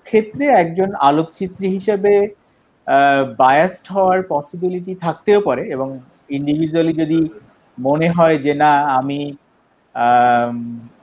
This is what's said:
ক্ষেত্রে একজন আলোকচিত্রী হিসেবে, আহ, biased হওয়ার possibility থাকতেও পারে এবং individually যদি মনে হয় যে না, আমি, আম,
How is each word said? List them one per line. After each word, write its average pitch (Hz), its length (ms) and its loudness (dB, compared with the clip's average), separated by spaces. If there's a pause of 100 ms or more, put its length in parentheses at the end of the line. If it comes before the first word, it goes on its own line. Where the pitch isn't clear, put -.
ক্ষেত্রে 214 420 -2
একজন 190 500 2
আলোকচিত্রী 160 720 -2
হিসেবে, 202 600 0 (580)
আহ, 139 520 2
biased 151 540 2
হওয়ার 185 380 0
possibility 180 680 -6
থাকতেও 180 460 0
পারে 151 280 -2
এবং 135 300 -8 (300)
individually 156 640 -2
যদি 156 360 -2 (500)
মনে 151 300 0
হয় 165 280 2
যে 143 160 0
না, 143 260 2
আমি, 143 560 -2 (580)
আম, 120 960 0 (160)